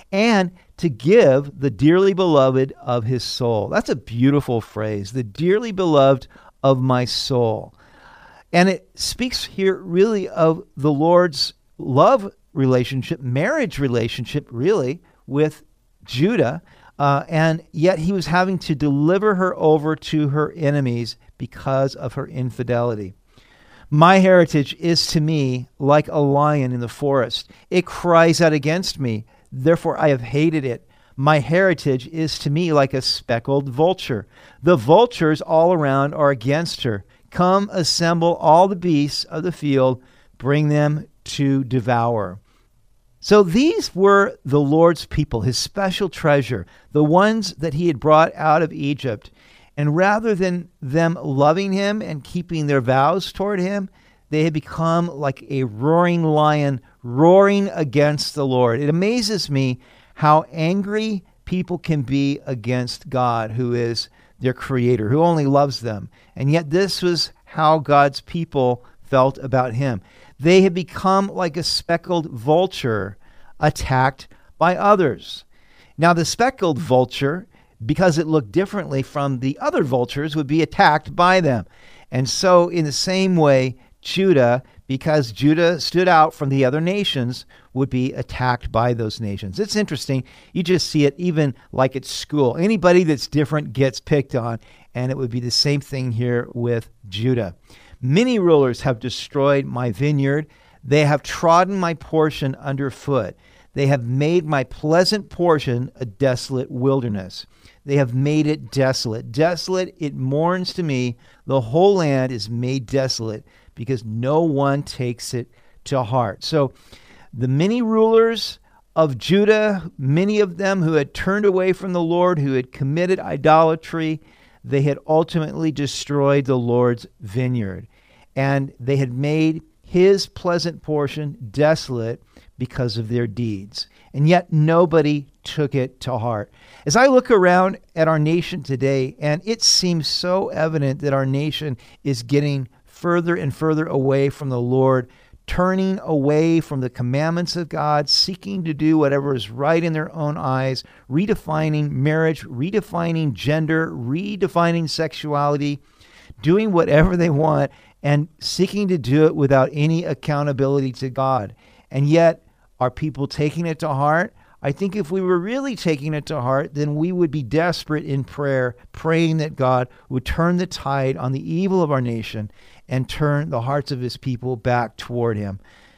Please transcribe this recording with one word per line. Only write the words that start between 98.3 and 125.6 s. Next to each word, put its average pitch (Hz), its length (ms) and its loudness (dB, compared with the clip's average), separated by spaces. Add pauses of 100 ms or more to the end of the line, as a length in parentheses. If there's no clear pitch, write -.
rulers 147 440 4
have 123 180 -2
destroyed 139 640 -2
my 123 260 -4
vineyard. 143 560 0 (380)
They 143 220 2
have 143 160 0
trodden 185 580 2
my 170 140 -2
portion 151 640 -2
underfoot. 139 800 -4 (380)
They 139 140 -2
have 135 180 2
made 147 400 0
my 151 200 -2
pleasant 180 640 0
portion 135 640 0
a 131 80 -10
desolate 127 640 -2
wilderness. 120 760 -2 (400)
They 139 100 0
have 127 180 0
made 147 320 2
it 151 240 -4
desolate. 127 640 -2
Desolate, 175 640 -2
it 143 160 -6
mourns 160 600 -2
to 185 80 -4
me. 127 340 -2 (300)
The 135 160 0
whole 170 340 4
land 135 340 0
is 107 200 -8
made 123 340 -4
desolate 117 640 -4 (280)
because 120 300 -6
no 123 380 0
one 139 400 0
takes 123 500 -8
it 120 180 -6 (340)
to 131 180 -2
heart." 113 420 -2
So 143 280 0 (600)
the 127 160 -4
many 190 320 0
rulers 226 800 2 (360)
of 156 220 2
Judah, 202 800 0
many 175 440 0
of 180 180 -4
them 196 240 -2
who 160 100 0
had 143 220 0
turned 202 320 -2
away 185 260 2
from 180 220 -8
the 175 80 -2
Lord, 175 360 0
who 139 140 -2
had 127 180 -2
committed 170 480 -2
idolatry, 160 1040 0 (420)
they 135 200 0
had 143 240 0
ultimately 156 640 0